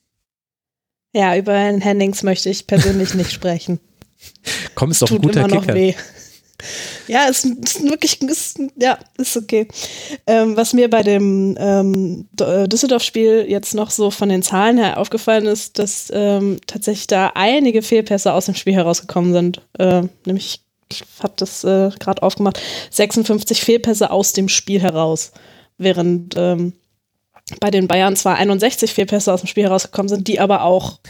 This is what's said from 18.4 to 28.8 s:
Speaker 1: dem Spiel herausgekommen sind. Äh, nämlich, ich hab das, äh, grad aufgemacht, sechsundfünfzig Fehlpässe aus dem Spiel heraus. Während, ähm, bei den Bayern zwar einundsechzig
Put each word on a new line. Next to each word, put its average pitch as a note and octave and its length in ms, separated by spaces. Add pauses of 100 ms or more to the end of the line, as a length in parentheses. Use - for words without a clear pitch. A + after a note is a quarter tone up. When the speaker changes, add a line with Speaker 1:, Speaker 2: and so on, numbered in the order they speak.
Speaker 1:
dem F#3+ 80
Spiel - 180
herausgekommen F3 640
sind. F3 260 (180)
Äh, F3+ 260 (200)
nämlich, - 380 (280)
ich - 140 (160)
hab - 160
das, - 260
äh, F#3+ 280 (100)
grad - 220
aufgemacht, G3 360 (320)
sechsundfünfzig G#3+ 720
Fehlpässe A3+ 500
aus G3 220
dem G3 160
Spiel F#3+ 320
heraus. D#3+ 520 (440)
Während, F3 640
ähm, F3 340 (880)
bei G#3 100
den F#3+ 160
Bayern F#3+ 300
zwar F#3 220
einundsechzig G3+ 540